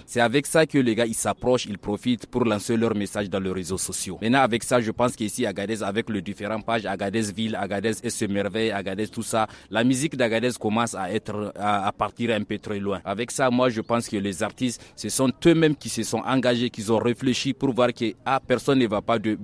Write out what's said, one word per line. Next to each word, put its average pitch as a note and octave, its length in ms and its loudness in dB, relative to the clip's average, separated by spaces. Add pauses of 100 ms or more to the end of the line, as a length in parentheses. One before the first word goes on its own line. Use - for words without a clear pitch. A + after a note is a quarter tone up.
C'est - 140 -2
avec A#2+ 260 2
ça D#3+ 200 4
que C#3+ 120 0
les A#2+ 160 4
gars, A#2 100 2
ils A2+ 100 -4
s'approchent, A#2 520 0
ils G2+ 120 -8
profitent G#2 500 -2
pour B2 160 0
lancer A2 320 0
leur A2+ 180 2
message G2+ 340 -2
dans F#2+ 120 -2
les F#2+ 100 -2
réseaux F#2 260 -4
sociaux. - 460 -6
Maintenant, B2+ 200 4
avec A#2 200 0
ça, B2+ 180 2
je A2 120 -2
pense B2 240 0
qu'ici, A2 300 -4
Agadez, G2+ 360 -4
avec G2+ 260 -4
les G2+ 140 -2
différentes G2+ 420 -6
pages, A2+ 220 -2
Agadez G2+ 480 -2
Ville, A2 220 -2
Agadez G2+ 380 -2 (100)
et A#2+ 60 -2
ce - 160 -4
merveille, G2+ 440 0
Agadez, G2 380 -4
tout A2+ 160 -8
ça, A2 240 0 (200)
la A2 140 2
musique C3 340 2
d'Agadez A#2 340 2 (100)
commence A2 340 0
à F#2 180 -4
être, G#2 440 -4
à, G2+ 320 0
à - 20 0
partir A#2 420 -2
un G#2 120 0
peu G#2+ 120 -4
très G#2 220 -6
loin. G2 260 -2
Avec G2+ 280 -4
ça, C3 180 2
moi, B2+ 180 4
je A2+ 120 -2
pense A#2 280 0
que A2 80 -4
les G2 280 -2
artistes, A#2 360 -4 (140)
ce - 140 -8
sont C3 240 2 (120)
eux-mêmes D#3+ 300 6
qui - 140 -10
se A2 160 -2
sont A2 200 -2
engagés, B2 460 2
qui G#2+ 180 -8
ont A2+ 100 4
réfléchi A#2+ 540 0
pour C3+ 220 0
voir A#2+ 180 4
que, A2+ 220 -2 (100)
ah, C3 140 2
personne C3 400 2
ne A#2+ 80 6
va G2+ 160 0
pas A#2 160 2
de, G#2+ 260 0